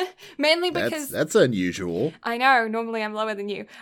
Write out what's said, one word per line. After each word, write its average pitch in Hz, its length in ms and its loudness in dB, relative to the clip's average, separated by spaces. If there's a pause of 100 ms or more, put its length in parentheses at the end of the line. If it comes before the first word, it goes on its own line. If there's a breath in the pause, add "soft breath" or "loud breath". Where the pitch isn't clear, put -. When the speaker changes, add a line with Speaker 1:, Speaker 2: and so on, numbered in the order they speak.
Speaker 1:
<laughs> - 320 -18
Mainly 330 300 2
Speaker 2:
That's, - 220 -2
Speaker 1:
because - 180 -6
Speaker 2:
that's - 260 -2
unusual. 98 800 2 (100)
Speaker 1:
I 233 140 -4
know, 247 320 4
normally 226 340 -4
I'm 214 120 -6
lower 214 200 -4
than 202 140 -8
you. 208 160 -6 (180 loud breath)